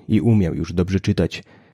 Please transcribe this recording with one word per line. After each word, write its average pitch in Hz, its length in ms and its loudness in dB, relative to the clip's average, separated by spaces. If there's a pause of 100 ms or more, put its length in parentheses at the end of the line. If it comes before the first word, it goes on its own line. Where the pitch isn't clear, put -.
i 107 120 2
umiał 101 340 2
już 80 180 -8
dobrze 92 280 0
czytać, - 440 -2 (300)